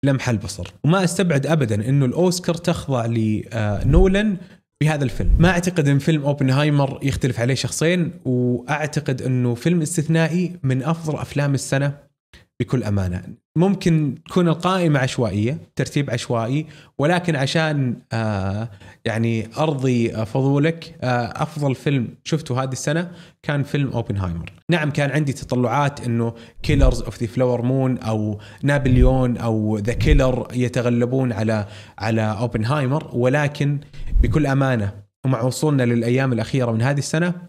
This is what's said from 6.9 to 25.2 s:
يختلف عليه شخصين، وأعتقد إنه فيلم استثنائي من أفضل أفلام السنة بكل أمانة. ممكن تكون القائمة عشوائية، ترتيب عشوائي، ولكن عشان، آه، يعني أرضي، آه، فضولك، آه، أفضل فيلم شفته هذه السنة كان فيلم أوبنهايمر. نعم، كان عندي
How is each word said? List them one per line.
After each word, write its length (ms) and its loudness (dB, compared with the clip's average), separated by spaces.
يختلف 360 -2
عليه 160 2
شخصين، 560 0
وأعتقد 960 -2
إنه 340 0
فيلم 260 0
استثنائي 840 0
من 200 0
أفضل 320 -2
أفلام 380 -2
السنة 440 -2
بكل 240 -2
أمانة. 400 -2
ممكن 600 2
تكون 180 2
القائمة 520 2
عشوائية، 580 0
ترتيب 340 -2
عشوائي، 560 -2
ولكن 380 0
عشان، 600 0
آه، 580 -2
يعني 420 0
أرضي، 580 0
آه، 80 -2
فضولك، 800 0
آه، 420 -2
أفضل 320 -2
فيلم 320 -2
شفته 400 -2
هذه 80 -4
السنة 400 -4
كان 200 -2
فيلم 260 -2
أوبنهايمر. 640 -4
نعم، 220 0
كان 200 0
عندي 220 0